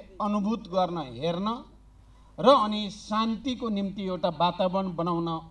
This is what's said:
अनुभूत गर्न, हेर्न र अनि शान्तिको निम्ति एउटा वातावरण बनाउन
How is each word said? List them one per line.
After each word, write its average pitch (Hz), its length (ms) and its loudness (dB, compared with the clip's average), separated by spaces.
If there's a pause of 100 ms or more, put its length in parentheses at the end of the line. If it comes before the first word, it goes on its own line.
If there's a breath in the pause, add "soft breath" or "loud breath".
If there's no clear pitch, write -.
(200)
अनुभूत 208 500 -2
गर्न, 180 280 2 (160)
हेर्न 170 340 -2 (880 soft breath)
र 160 120 4
अनि 214 400 4
शान्तिको 226 800 -2
निम्ति 202 340 -2
एउटा 185 280 0
वातावरण 180 640 0
बनाउन 170 320 -2 (220)